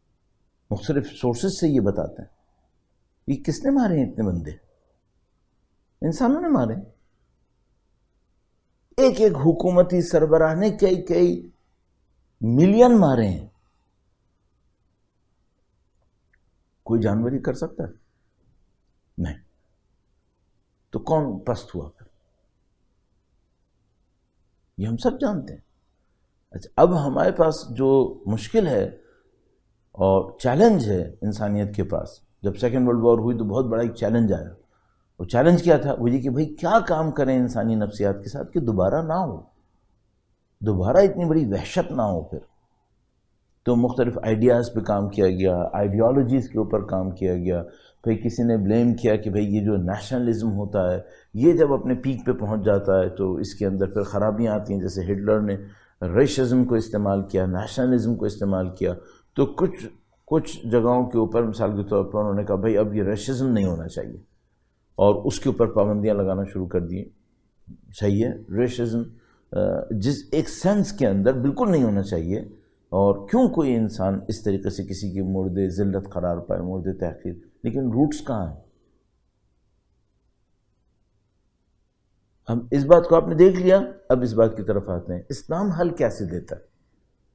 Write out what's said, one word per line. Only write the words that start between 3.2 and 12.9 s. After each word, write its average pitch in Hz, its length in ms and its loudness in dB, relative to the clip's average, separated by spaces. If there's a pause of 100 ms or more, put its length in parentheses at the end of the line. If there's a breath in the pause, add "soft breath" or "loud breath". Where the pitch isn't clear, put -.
یہ 139 160 -4
کس - 200 -4
نے 277 80 0
مارے 226 260 2
ہیں 131 140 0
اتنے 110 120 -6
بندے؟ 85 280 -4 (1500)
انسانوں 247 400 0
نے 349 60 -2
مارے 127 260 0
ہیں۔ 196 120 -10 (2000)
ایک 254 240 4
ایک 208 120 6
حکومتی 175 680 4
سربراہ 160 540 4
نے 202 140 2
کئی 185 320 2
کئی 175 480 2 (920)
million 196 560 6